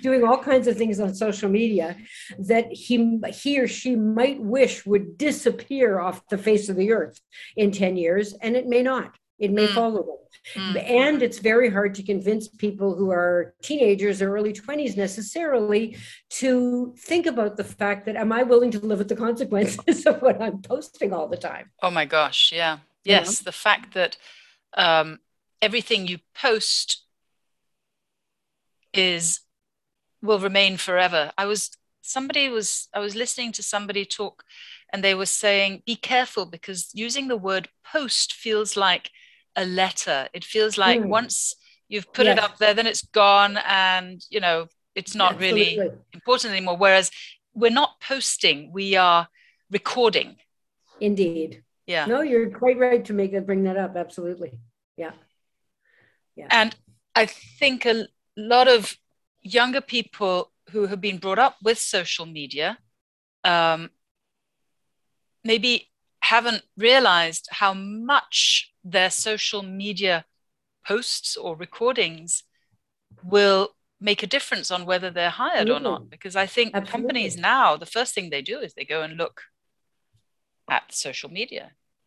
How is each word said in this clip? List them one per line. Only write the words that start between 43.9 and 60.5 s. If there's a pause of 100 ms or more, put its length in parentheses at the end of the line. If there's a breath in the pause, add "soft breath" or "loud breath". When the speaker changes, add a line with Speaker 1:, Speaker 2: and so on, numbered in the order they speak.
Speaker 2:
you
know, (260)
it's
not
really
Speaker 1:
Absolutely. (140)
Speaker 2:
important
anymore.
Whereas (440 loud breath)
we're
not
posting,
we
are (420 soft breath)
recording. (640)
Speaker 1:
Indeed. (240)
Speaker 2:
Yeah.
Speaker 1:
No,
you're
quite
right
to
make
that,
bring
that
up.
Absolutely. (380)
Yeah. (1200)
Yeah.
Speaker 2:
And (400)
I
think
a (300)
lot
of (460)
younger
people (200)